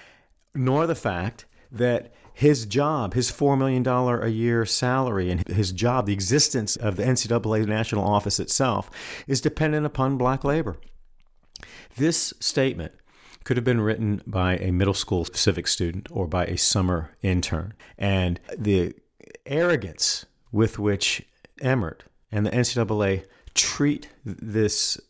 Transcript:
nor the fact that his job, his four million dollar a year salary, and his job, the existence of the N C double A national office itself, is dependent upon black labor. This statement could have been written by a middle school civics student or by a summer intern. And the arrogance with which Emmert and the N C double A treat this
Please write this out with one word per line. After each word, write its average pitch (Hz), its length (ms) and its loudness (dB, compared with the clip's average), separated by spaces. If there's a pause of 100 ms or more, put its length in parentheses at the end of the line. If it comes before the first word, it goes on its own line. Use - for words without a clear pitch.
(560)
nor 139 320 2
the 165 80 0
fact 92 500 -4 (260)
that 120 400 0 (220)
his 135 320 4
job, 127 480 0
his 123 160 0
four 139 260 2
million 131 280 2
dollar 123 360 2
a 110 100 -2
year 113 360 0
salary, 123 640 0
and 87 180 -2
his 95 240 0
job, 113 360 0
the 101 60 2
existence 107 640 0
of 104 200 -2
the 101 100 -2
N 127 100 4
C 113 140 -2
double 110 240 0
A 107 60 2
national 107 440 0
office 101 360 2
itself, 107 500 0 (380)
is 135 120 0
dependent 151 460 0
upon 135 320 0
black 127 260 0
labor. 139 340 0 (1160)
This 160 440 0
statement 123 540 -2 (520)
could 123 120 0
have 120 60 0
been 117 180 4
written 107 460 0
by 92 300 0
a 92 120 -2
middle 92 240 2
school 87 320 -2
civics - 460 0
student 87 400 -2
or 92 160 -2
by 90 180 0
a 90 120 -4
summer 90 640 0
intern. 90 500 -2 (240)
And 95 420 0 (160)
the 98 380 0 (520)
arrogance 143 800 -2 (260)
with 107 260 2
which 101 480 0 (340)
Emmert 127 440 -2 (280)
and 104 140 0
the - 80 -2
N 123 120 2
C - 100 -4
double 107 280 0
A 95 200 0 (320)
treat - 540 0 (140)
this 104 760 -2 (100)